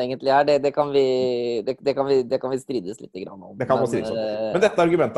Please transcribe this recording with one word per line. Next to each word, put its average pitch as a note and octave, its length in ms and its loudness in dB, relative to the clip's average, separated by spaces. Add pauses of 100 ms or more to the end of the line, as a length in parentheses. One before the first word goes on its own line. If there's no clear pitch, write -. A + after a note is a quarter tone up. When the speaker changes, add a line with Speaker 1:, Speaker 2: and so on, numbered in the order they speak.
Speaker 1:
egentlig C3 300 -2
er, C#3+ 120 6
det, D3 180 2
det C#3 120 0
kan D3 180 0
vi, B2+ 720 2
det, B2+ 160 -4
det C#3 160 0
kan C3+ 100 0
vi, C#3 160 4
det B2+ 180 -2
kan B2+ 100 -6
vi C3 100 -2
strides G#2+ 400 -6
litt - 140 -16
grann F#2+ 280 -12
om. F#2 140 -18
Speaker 2:
Det A#2 120 -4
kan A#2 100 4
man A#2+ 100 0
Speaker 1:
Men, A#2 60 -8
Speaker 2:
strides A2 160 -2
om. A2 80 -4
Speaker 1:
eh, A2 340 -4
Speaker 2:
Men F3+ 80 0
dette G3+ 220 4
argumentet, E3 360 2